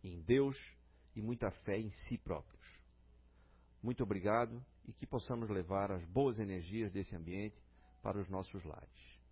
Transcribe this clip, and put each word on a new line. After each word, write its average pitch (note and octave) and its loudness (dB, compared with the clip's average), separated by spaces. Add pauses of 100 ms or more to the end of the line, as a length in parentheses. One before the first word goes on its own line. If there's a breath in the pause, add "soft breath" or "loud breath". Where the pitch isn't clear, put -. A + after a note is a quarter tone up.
em F2 -8
Deus C3+ 6 (560 soft breath)
e A2 -6
muita A2+ 0
fé G2+ -2
em A2 -2
si - -6
próprios. - -6 (1160 soft breath)
Muito B2 2
obrigado G#2+ 2 (220)
e A#2 -12
que - -10
possamos A#2 -2
levar G2 2
as F2+ -2
boas A2+ 4
energias G2 -2
desse G2 -2
ambiente F2+ -6 (400 soft breath)
para G2+ 0
os F#2 -4
nossos F#2+ -4
lares. - -14 (120)